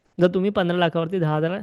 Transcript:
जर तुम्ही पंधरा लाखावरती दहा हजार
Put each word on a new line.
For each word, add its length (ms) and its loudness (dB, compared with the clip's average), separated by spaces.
जर 60 6
तुम्ही 220 0
पंधरा 280 0
लाखावरती 420 0
दहा 160 0
हजार 280 -2